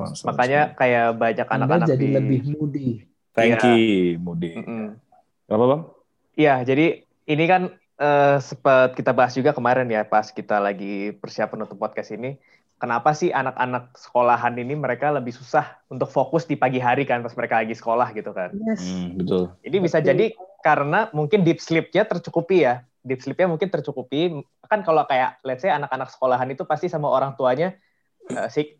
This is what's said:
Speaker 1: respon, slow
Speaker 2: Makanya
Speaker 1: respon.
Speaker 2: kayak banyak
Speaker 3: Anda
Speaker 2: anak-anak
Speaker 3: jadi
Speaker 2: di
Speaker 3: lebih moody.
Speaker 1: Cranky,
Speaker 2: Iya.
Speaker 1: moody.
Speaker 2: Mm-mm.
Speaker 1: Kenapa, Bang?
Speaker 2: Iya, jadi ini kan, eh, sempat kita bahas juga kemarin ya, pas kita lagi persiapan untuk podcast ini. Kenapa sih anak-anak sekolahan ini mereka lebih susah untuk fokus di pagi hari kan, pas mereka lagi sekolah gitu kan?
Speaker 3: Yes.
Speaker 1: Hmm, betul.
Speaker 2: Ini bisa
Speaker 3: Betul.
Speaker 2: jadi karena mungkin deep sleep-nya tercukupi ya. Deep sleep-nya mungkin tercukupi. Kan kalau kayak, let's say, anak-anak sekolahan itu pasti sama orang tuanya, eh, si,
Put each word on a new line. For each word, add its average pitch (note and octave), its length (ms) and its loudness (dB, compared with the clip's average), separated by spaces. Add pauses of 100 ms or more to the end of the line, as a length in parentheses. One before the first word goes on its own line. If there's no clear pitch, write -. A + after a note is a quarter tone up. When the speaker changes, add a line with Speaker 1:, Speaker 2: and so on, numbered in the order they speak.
Speaker 1:
respon, E2 120 -6
slow - 140 -14
Speaker 2:
Makanya B2+ 380 2
Speaker 1:
respon. - 120 -12
Speaker 2:
kayak B2 360 2
banyak A2+ 320 -2
Speaker 3:
Anda A2 140 -2
Speaker 2:
anak-anak E3 280 2
Speaker 3:
jadi C3+ 120 2
Speaker 2:
di C3+ 100 2
Speaker 3:
lebih C3+ 300 2 (100)
moody. D3 380 -4 (420)
Speaker 1:
Cranky, A#2 480 4 (320)
Speaker 2:
Iya. E2+ 80 -4
Speaker 1:
moody. E2+ 340 -6
Speaker 2:
Mm-mm. A2+ 320 -8 (600)
Speaker 1:
Kenapa, G#2+ 240 2
Bang? D3+ 140 2 (520)
Speaker 2:
Iya, D3+ 200 4 (100)
jadi C3+ 220 4 (380)
ini D3+ 220 0
kan, F#3 160 4 (320)
eh, C#3+ 440 4
sempat C3 540 4
kita B2 180 0
bahas B2 220 2
juga C3+ 200 2
kemarin B2+ 340 0
ya, A2 160 0
pas - 260 0
kita G#2+ 300 -4
lagi G2+ 560 -4
persiapan - 480 -8
untuk G2+ 160 -12
podcast G#2 320 -8
ini. A#2 240 -10 (420)
Kenapa A#2+ 360 -2
sih E3 180 -2
anak-anak B2+ 640 -4
sekolahan A#2+ 600 0
ini B2 200 -6
mereka C#3 340 -2
lebih C3+ 220 -2
susah - 560 -4
untuk C3+ 240 -6
fokus D3 320 0
di - 120 -6
pagi B2+ 240 0
hari B2 260 0
kan, B2 180 -2
pas A#2 100 -8
mereka A#2 260 -2
lagi A2+ 140 -2
sekolah A#2 380 -2
gitu G#2+ 200 -10
kan? F#2 220 -8
Speaker 3:
Yes. G#3+ 300 -4
Speaker 1:
Hmm, F#2 320 -6
betul. F#2 480 -2
Speaker 2:
Ini D3 160 -2
bisa E3+ 200 2
Speaker 3:
Betul. D#3 120 2
Speaker 2:
jadi F#3+ 160 4 (340)
karena D3+ 500 2
mungkin D3+ 320 0
deep E3 160 4
sleep-nya E3 460 0
tercukupi F#3+ 560 0
ya. B2+ 220 2 (180)
Deep B2+ 200 -6
sleep-nya C#3 260 -2
mungkin E3+ 220 -2
tercukupi. D3 640 -4 (320)
Kan G#3+ 160 0
kalau D#3+ 240 2
kayak, B2+ 380 0
let's B2+ 180 -6
say, F#3 80 -2
anak-anak D3 400 -2
sekolahan B2+ 400 0
itu C3+ 160 -8
pasti D#3 240 -4
sama D3+ 180 -4
orang C3+ 300 0
tuanya, C#3+ 400 0 (500)
eh, A2+ 220 -6
si, D3+ 320 -4